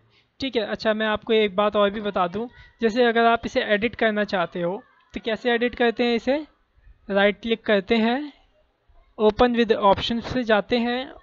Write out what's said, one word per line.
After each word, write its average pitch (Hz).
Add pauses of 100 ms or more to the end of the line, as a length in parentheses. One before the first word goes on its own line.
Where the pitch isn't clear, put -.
(400)
ठीक 262
है, 226
अच्छा 214
मैं 220
आपको 214
एक 214
बात 208
और 202
भी 208
बता 202
दूं, 208 (340)
जैसे 233
अगर 233
आप 233
इसे 226
एडिट 208
करना 214
चाहते 180
हो 185 (320)
तो 233
कैसे 226
एडिट 240
करते 233
हैं, 240
इसे 277 (640)
right 202
क्लिक 226
करते 208
हैं, 247 (840)
open 233
with 226 (120)
options 208
से 254
जाते 208
हैं 240 (120)